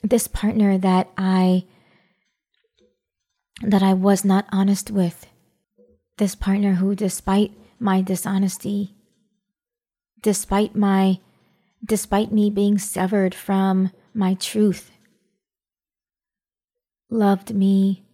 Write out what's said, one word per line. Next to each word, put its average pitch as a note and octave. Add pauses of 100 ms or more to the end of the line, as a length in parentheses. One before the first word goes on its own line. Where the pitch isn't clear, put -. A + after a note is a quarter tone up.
This A3
partner G#3
that F#3
I, F#3 (2000)
that G3+
I F#3+
was F#3+
not G3
honest G3
with. F3+ (920)
This G3
partner G3
who, F#3+
despite G3 (260)
my F#3+
dishonesty, G3 (1300)
despite G3+
my, F#3+ (640)
despite G#3+
me G#3
being G3+
severed F#3
from F#3+ (220)
my F#3+
truth, G#3 (2250)
loved G3+
me G3